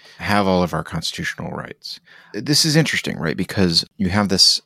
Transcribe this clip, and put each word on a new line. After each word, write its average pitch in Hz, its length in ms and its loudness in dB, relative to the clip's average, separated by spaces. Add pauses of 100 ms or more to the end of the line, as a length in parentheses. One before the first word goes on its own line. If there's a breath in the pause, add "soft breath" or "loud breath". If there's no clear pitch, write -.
(180 loud breath)
have 101 280 0
all 92 160 4
of 85 120 -2
our 80 100 -4
constitutional - 640 -8
rights. - 480 -12 (360 loud breath)
This 135 300 0
is 156 120 2
interesting, - 420 0
right? 78 180 -2
Because 90 480 0 (120)
you 92 140 0
have 101 180 2
this - 380 4